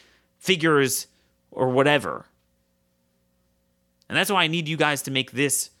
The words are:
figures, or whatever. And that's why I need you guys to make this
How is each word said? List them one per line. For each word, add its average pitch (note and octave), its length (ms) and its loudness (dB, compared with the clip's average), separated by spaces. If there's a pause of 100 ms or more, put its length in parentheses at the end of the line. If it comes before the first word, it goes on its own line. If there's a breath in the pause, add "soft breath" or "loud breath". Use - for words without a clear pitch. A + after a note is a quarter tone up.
(380 soft breath)
figures, D3+ 680 2 (440)
or - 180 -2
whatever. B2+ 580 0 (1800)
And A#2 80 -4
that's F#3+ 140 0
why F#3 140 2
I D#3 40 2
need E3 200 -4
you D#3+ 80 -4
guys D3 260 0
to C#3+ 80 -10
make C3 220 -4
this C3+ 380 -2 (100)